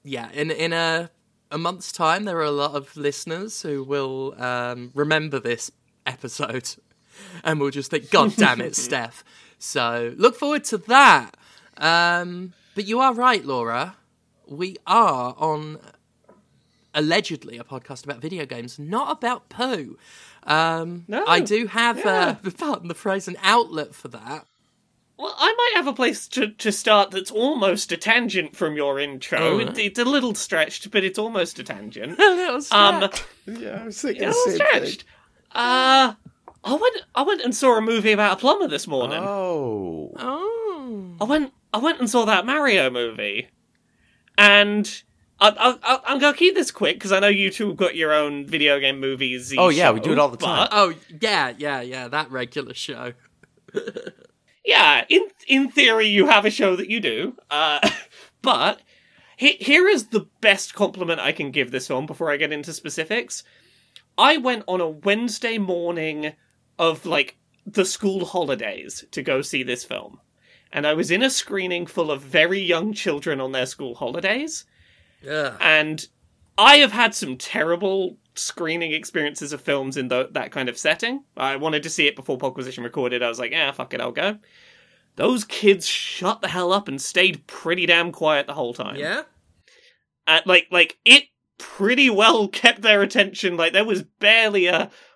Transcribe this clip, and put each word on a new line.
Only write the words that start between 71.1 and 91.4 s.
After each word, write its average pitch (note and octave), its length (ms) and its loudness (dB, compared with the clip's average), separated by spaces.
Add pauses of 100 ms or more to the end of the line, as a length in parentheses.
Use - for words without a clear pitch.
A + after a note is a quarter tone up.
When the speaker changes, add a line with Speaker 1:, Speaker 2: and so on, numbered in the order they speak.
Speaker 2:
in G3+ 100 2
a C4+ 80 2
screening F3+ 560 -4
full D#3+ 240 -2
of C3+ 100 -4
very F3 400 2
young F3 320 0
children D3 480 -4
on C3 120 -6
their B2+ 140 -2
school C3 280 -12
holidays. F#3+ 720 -4 (580)
Speaker 1:
Yeah. C#3+ 380 -4
Speaker 2:
And D#3 440 2 (540)
I C4 200 10
have C4+ 120 6
had A3 240 0
some C3 220 -6
terrible F#3 800 -2 (220)
screening E3 540 -4
experiences D3+ 640 -4
of C3+ 80 -12
films C3+ 340 -4
in B2+ 120 -6
tho-, B2+ 240 0
that C3 200 -6
kind C3 160 -6
of A#2+ 80 -8
setting. A#3 480 -2 (140)
I C3+ 180 -2
wanted D3+ 280 -2
to D#3+ 60 -10
see D3+ 160 0
it C#3+ 100 2
before C3 200 -6
Podquisition B2+ 480 -8
recorded. B2 380 -4
I A#2+ 80 0
was A#2 80 -8
like, A#2+ 180 -6
"Ah, C#3+ 160 -2
fuck C3 220 -10
it, B2 60 -6
I'll B2 120 -6
go." G3+ 260 -4 (800)
Those A#3+ 280 0
kids G3 420 2
shut - 560 -4
the F#3 60 -6
hell F3 220 -2
up G3+ 160 0
and C#3 140 -8
stayed - 460 0
pretty F3 400 -4
damn E3+ 260 2
quiet D3+ 340 0
the C#3+ 60 -12
whole B2 220 -4
time. A#2+ 220 -10
Speaker 1:
Yeah? F3 260 -6 (1040)
Speaker 2:
Uh, D#3+ 180 6
like, F3+ 260 6
like, F3 360 2
it C4 180 8 (320)